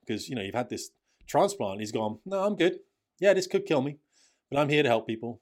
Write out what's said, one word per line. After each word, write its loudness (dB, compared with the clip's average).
'cause, -8
you -8
know, -6
you've -8
had -2
this -10
transplant." 0
He's -6
gone, -2
"No, -2
I'm 0
good. 2
Yeah, 6
this 2
could -2
kill 2
me, -4
but 0
I'm 2
here 6
to 2
help 2
people." -6